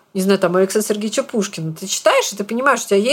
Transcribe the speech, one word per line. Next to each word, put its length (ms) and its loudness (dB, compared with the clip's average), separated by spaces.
не 80 0
знаю, 180 4
там, 160 2
Александра 320 2
Сергеевича 340 -2
Пушкина, 500 -4
ты 140 -12
читаешь, 460 0
и 40 -12
ты 60 -4
понимаешь, 420 0
у 40 -10
тебя 80 4